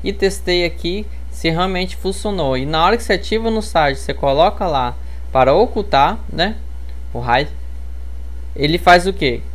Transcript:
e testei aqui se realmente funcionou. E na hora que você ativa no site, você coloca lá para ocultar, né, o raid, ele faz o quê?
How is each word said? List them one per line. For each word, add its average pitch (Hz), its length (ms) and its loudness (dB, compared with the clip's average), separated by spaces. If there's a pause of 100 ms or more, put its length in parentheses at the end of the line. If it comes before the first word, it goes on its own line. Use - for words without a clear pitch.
e 196 120 -4
testei 180 500 0
aqui 175 420 -4 (240)
se - 200 0
realmente 185 440 0
funcionou. 180 600 -2
E 131 80 -2
na 156 200 0
hora 208 120 6
que 233 60 -4
você 208 120 0
ativa 220 360 -2
no 220 100 0
site, 151 380 2
você - 160 -6
coloca 165 520 2
lá 131 280 0 (360)
para 131 240 6
ocultar, 196 640 2 (120)
né, 185 260 -2 (560)
o 120 60 -6
raid, 123 320 2 (1040)
ele 151 220 2
faz 175 280 8
o 190 60 0
quê? 143 280 0 (140)